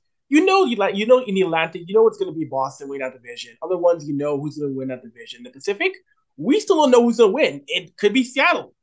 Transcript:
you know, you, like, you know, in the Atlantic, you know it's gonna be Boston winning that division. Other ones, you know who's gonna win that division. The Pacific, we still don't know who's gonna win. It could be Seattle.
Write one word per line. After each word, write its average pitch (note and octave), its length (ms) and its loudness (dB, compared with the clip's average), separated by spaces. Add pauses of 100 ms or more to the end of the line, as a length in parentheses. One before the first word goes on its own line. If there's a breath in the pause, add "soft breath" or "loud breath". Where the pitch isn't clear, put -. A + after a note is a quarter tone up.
(300)
you D#4 160 4
know, F#4+ 180 4
you, A#3+ 140 0
like, G3+ 180 0
you G#3 100 -2
know, B3+ 160 6
in G#3+ 140 -4
the F#3+ 60 2
Atlantic, E3 460 -2
you F#3+ 60 -4
know A3 140 6
it's A3 100 0
gonna F#3 140 -6
be D#3 140 -8
Boston C3 420 -6
winning C3+ 220 -8
that B2 120 -16
division. A#2+ 400 -18
Other F3+ 160 -4
ones, E3+ 300 0
you D3+ 80 -6
know C#3+ 240 -4
who's C#3+ 180 -10
gonna D3 140 -6
win C3 160 -8
that B2+ 160 -10
division. A#2 400 -20
The B2+ 60 -20
Pacific, G#3 420 -6 (460)
we C4+ 240 0
still F#4+ 160 0
don't D4 140 4
know A#3+ 120 6
who's A#3 140 0
gonna G#3+ 160 6
win. F3 340 -2
It E3+ 300 -8
could G#3 160 0
be B3+ 100 2
Seattle. C#4 580 -2